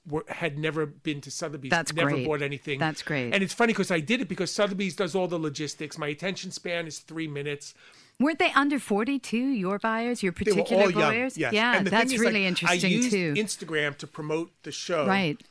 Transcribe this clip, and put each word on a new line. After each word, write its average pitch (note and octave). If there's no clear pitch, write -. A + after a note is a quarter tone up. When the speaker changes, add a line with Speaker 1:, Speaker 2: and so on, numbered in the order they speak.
Speaker 1:
were, D#3
had D3
never D#3
been C#3+
to C3+
Sotheby's, C#3+
Speaker 2:
That's E3
Speaker 1:
never D3+
Speaker 2:
great. C#3
Speaker 1:
bought D3
anything. C#3+
Speaker 2:
That's D#3
great. B2+
Speaker 1:
And G3
it's F3+
funny A#3
'cause F#3+
I E3
did A3
it G3
because F3
Sotheby's G3
does F3+
all F#3
the E3+
logistics. D3+
My D3+
attention F3+
span E3+
is D3
three D#3+
minutes. C#3+
Speaker 2:
Weren't D4+
they F4+
under C#4+
forty-two, A3
your G#3+
buyers, A3+
your F#3
Speaker 1:
They G#3
were F#3
Speaker 2:
particular F#3
Speaker 1:
all F#3+
young, E3
Speaker 2:
buyers? A#3+
Speaker 1:
yes. C3+
Speaker 2:
Yeah, A3+
Speaker 1:
And F#3+
the F3+
Speaker 2:
that's A#3
Speaker 1:
thing C4
is, G#3+
Speaker 2:
really A3
Speaker 1:
like, F#3+
Speaker 2:
interesting, F3+
Speaker 1:
I F#3+
used B3
Speaker 2:
too. F3+
Speaker 1:
Instagram D#3
to D#3
promote D#3
the D3
show. D#3
Speaker 2:
Right. F#3+